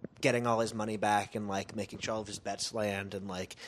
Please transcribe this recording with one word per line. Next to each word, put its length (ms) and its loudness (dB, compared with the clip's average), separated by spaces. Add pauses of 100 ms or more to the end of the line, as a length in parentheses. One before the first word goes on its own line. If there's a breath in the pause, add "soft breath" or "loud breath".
(220)
getting 260 4
all 140 6
his 120 0
money 240 -2
back 380 4
and, 120 -2
like, 280 -2
making 240 -6
sure 160 -2
all 60 -2
of 60 -8
his 120 -8
bets 340 -4
land 400 0
and, 140 -4
like, 280 -4 (120)